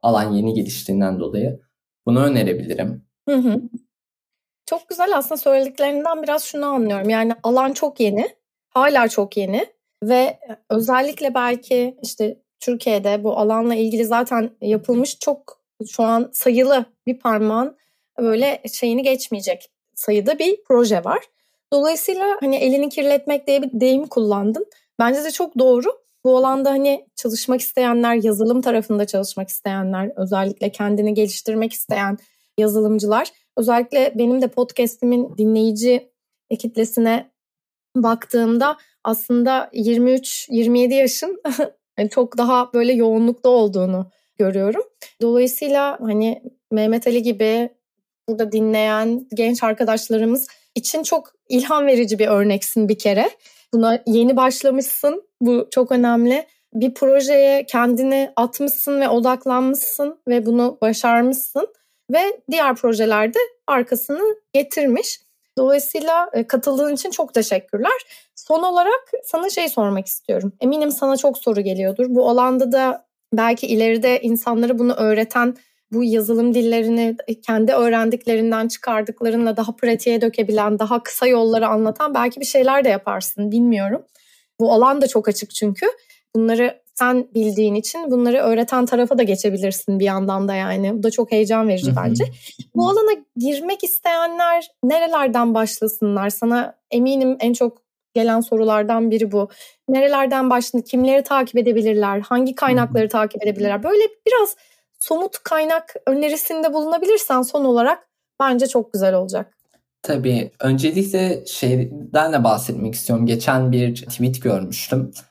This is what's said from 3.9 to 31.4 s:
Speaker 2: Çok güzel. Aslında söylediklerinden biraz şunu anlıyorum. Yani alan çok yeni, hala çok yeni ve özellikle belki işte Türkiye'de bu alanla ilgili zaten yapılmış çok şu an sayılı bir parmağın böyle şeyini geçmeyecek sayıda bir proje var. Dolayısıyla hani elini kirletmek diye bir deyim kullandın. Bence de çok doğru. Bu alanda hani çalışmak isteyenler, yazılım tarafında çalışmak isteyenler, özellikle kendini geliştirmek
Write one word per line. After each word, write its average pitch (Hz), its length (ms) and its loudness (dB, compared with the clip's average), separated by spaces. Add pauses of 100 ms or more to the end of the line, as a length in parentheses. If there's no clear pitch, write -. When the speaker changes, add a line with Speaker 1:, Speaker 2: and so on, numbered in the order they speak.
Speaker 2:
Çok 330 220 -6
güzel. 349 300 0
Aslında 277 180 -4
söylediklerinden 285 880 0
biraz 302 220 -2
şunu 285 220 -6
anlıyorum. 214 420 -2
Yani 226 240 0 (100)
alan 262 300 0
çok 285 280 -4
yeni, 214 280 0 (400)
hala 262 400 2
çok 202 280 -4
yeni 202 300 -2 (360)
ve 247 360 2 (320)
özellikle 254 640 -2
belki 247 680 -2
işte 220 360 -6 (220)
Türkiye'de 208 640 -2
bu 214 140 -2
alanla 220 360 0
ilgili 220 300 0
zaten 233 460 -2 (100)
yapılmış 233 580 -2
çok - 420 -6 (300)
şu - 120 -4
an 226 300 0
sayılı 254 520 2 (220)
bir 247 120 -4
parmağın 226 580 -2 (420)
böyle 233 440 0 (100)
şeyini 240 300 -2
geçmeyecek 208 680 -4 (240)
sayıda 208 440 0
bir 359 260 0
proje 214 400 2
var. 170 160 -2 (520)
Dolayısıyla 349 680 0
hani 269 160 0
elini 277 320 2
kirletmek 285 580 -2
diye 277 160 2
bir 254 180 -4
deyim 262 260 2
kullandın. 214 600 -2 (320)
Bence 262 260 2
de 320 60 -4
çok 320 280 -6
doğru. 254 300 4 (360)
Bu 254 120 6
alanda 269 340 2
hani 277 360 0 (100)
çalışmak 247 440 -4
isteyenler, 240 540 0
yazılım 226 480 0
tarafında 220 440 0
çalışmak 196 420 -6
isteyenler, 190 680 -6
özellikle 196 560 -4
kendini 208 420 -2
geliştirmek 220 580 -2